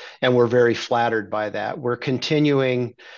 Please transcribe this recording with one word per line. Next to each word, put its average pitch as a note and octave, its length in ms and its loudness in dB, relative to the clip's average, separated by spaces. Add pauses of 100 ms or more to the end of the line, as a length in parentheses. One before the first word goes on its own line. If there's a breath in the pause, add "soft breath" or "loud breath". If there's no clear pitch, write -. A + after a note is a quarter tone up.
(240 loud breath)
and B2+ 120 2
we're A#2+ 120 6
very A#2+ 260 4
flattered A2+ 560 -2
by G#2+ 220 -4
that. G#2 260 -6
We're B2 200 -4
continuing C3 960 0 (220 loud breath)